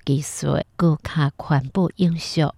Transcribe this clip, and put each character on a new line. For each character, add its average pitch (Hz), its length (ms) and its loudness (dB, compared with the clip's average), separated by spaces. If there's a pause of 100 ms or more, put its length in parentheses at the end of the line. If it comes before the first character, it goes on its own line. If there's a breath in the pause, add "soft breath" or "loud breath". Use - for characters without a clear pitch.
技 139 160 0
术、 143 380 -2 (180)
高 165 180 4
卡 143 400 -2
环 135 380 0
保 185 240 2
因 170 200 2
素 - 400 -2